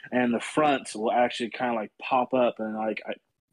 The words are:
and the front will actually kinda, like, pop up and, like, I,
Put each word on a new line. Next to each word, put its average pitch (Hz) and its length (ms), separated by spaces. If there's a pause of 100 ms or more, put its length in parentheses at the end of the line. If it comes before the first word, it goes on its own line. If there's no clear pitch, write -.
(120)
and 123 220
the 107 60
front 147 540
will 107 160
actually 120 380
kinda, 123 240
like, 107 200 (100)
pop 127 320
up 123 240
and, 110 180
like, 110 320
I, 113 60 (380)